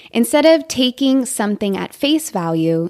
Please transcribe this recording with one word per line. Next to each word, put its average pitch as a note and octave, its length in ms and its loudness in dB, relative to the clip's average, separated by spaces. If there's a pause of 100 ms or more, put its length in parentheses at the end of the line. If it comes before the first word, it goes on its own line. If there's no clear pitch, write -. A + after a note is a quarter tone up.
(120)
Instead C#4+ 340 2
of D#4+ 240 4
taking C4 560 0
something G3+ 500 -4
at F3+ 180 -8
face D4+ 360 -2
value, E3 600 -2